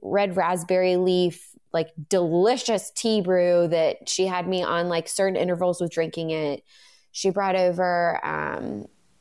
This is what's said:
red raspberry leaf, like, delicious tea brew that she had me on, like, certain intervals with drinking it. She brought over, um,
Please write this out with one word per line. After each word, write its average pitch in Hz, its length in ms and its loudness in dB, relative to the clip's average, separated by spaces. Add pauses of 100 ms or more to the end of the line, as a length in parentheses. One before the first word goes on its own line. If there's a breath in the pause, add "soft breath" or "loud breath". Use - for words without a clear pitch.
red 190 340 0
raspberry 185 600 2
leaf, 180 520 2 (240)
like, 160 160 0 (200)
delicious 190 840 2
tea 220 300 0
brew 175 480 4
that 160 380 0
she 185 200 0
had 180 200 -4
me 185 140 -2
on, 175 280 -2
like, 170 180 -2
certain 190 300 0
intervals 180 440 0
with 170 100 0
drinking 165 380 -4
it. 156 340 -4 (480 soft breath)
She - 200 -4
brought 190 240 -2
over, 175 680 0
um, - 640 -6 (340)